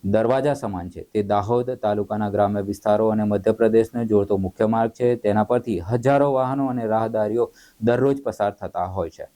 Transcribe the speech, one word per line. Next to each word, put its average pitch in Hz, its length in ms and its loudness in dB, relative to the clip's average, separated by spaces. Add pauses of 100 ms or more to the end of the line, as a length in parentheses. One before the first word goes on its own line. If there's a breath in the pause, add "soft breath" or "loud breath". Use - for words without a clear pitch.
દરવાજા 117 500 2
સમાન 98 360 -8
છે. 85 120 -14
તે 107 220 -4
દાહોદ 104 460 0
તાલુકાના 104 600 -2
ગ્રામ્ય 101 320 0
વિસ્તારો 104 460 0
અને 107 160 2
મધ્યપ્રદેશને 110 800 2
જોડતો 104 320 2
મુખ્ય 95 280 -2
માર્ગ 113 260 0
છે. 123 240 0
તેના 107 280 0
પરથી 120 360 -2
હજારો 131 520 2
વાહનો 135 360 -2
અને 123 200 -4
રાહદારીઓ 110 640 0 (300 soft breath)
દરરોજ 131 420 2
પસાર 104 280 -2
થતા 92 340 -6
હોય 92 240 -6
છે. - 140 -16 (120)